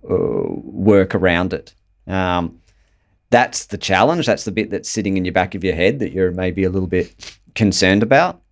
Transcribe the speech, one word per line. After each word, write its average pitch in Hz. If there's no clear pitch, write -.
uh, 92
work 92
around 90
it. -
Um, 90
that's -
the 101
challenge. 127
That's -
the 107
bit 107
that's -
sitting 95
in 90
your 90
back 90
of 87
your 87
head 101
that -
you're 92
maybe 92
a 92
little 92
bit 90
concerned 101
about 147